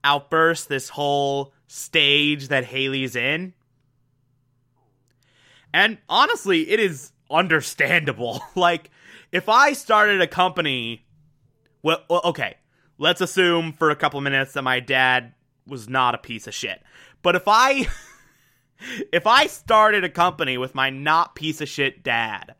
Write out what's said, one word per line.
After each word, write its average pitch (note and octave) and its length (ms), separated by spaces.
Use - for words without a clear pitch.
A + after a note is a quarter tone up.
outbursts, D#3+ 640
this C3+ 220
whole C#3 640
stage D3 800
that C3 160
Haley's C3 500
in. D#3 400
And G3+ 260
honestly, G3 600
it A3+ 100
is E3+ 320
understandable. D3 1160
<laughs> - 80
Like, F3 340
if - 180
I C4+ 260
started G#3 460
a E3+ 60
company, C#3+ 800
well, D#3+ 260
well, F3 140
okay, C#3 320
let's E3 220
assume E3+ 540
for D#3 160
a D3 60
couple C#3+ 260
minutes C3+ 320
that C#3+ 80
my B2+ 180
dad B2+ 540
was B2 200
not B2+ 280
a - 40
piece - 280
of A2 80
shit. - 280
But F3 160
if F3 100
I, B3+ 420
<laughs> - 640
if E3+ 140
I C4 220
started G#3+ 540
a F3+ 60
company D3+ 480
with B2+ 180
my C3+ 140
not D3+ 460
piece D3+ 260
of C#3+ 80
shit C#3 340
dad A2+ 580